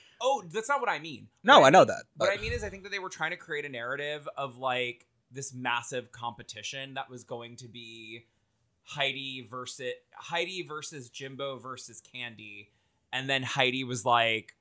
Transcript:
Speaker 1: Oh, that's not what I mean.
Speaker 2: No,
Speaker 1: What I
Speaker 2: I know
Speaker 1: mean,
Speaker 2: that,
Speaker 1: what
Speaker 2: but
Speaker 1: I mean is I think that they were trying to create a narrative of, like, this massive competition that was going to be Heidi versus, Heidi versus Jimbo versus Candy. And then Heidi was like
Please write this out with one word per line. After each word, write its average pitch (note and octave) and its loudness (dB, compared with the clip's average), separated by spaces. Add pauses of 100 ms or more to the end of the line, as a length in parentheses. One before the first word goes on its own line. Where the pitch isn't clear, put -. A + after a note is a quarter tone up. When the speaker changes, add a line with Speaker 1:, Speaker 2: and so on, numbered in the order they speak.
(220)
Speaker 1:
Oh, C4 2 (100)
that's G#3+ -4
not C#4 2
what A3+ 0
I D#3 -2
mean. C#3+ -12 (140)
Speaker 2:
No, C4 12
Speaker 1:
What C#3 12
I C3+ 12
Speaker 2:
I - 12
know F#3 12
Speaker 1:
mean, B2+ 10
Speaker 2:
that, - -6 (140)
Speaker 1:
what F#3 2
Speaker 2:
but G3+ 0
Speaker 1:
I - -8
mean A3+ -4
is A#3 -6
I G#3 -6
think F#3+ -14
that G3 -14
they G3 -6
were F#3 -8
trying D#3+ -4
to F3 -8
create D3 -6
a C#3+ -10
narrative C#3+ -6
of, C3 -8
like, B2 -2 (260)
this C3+ -8
massive B2 -4
competition A#2+ -12
that C3 -10
was B2+ -18
going A#2 -12
to B2 -20
be A2+ -18 (580)
Heidi C3+ -6
versus, B2+ -10 (200)
Heidi F3+ -6
versus D3 -12
Jimbo C3+ -10
versus A#2+ -14
Candy. G#2+ -16 (440)
And C3+ -4
then C3+ 2
Heidi B2+ 2
was B2 -4
like A#2 2